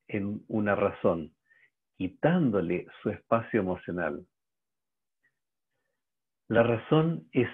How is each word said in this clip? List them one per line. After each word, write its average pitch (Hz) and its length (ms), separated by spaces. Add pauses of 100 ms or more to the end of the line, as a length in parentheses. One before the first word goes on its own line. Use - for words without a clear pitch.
en 104 400
una 104 280
razón, 92 580 (640)
quitándole 98 920 (140)
su 117 80
espacio 113 500
emocional. 85 680 (2250)
La 113 140
razón 151 680
es 120 220